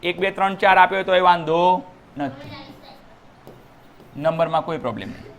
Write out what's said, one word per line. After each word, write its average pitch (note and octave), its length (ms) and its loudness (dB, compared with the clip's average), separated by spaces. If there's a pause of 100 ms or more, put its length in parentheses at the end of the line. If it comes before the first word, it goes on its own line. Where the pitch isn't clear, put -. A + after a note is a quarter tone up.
એક, F3 200 -4
બે, F#3+ 140 -2
ત્રણ, F#3+ 260 -2
ચાર F#3+ 160 6
આપ્યો F3+ 200 4
હોય F#3+ 100 -4
તો F#3 80 2
એ F#3 120 4
વાંધો E3+ 320 2 (560)
નથી, C3+ 340 -10 (1700)
નંબરમાં D#3+ 500 -2
કોઈ D#3+ 180 -6
પ્રોબ્લેમ A2+ 300 -8
નહીં. - 140 -20 (100)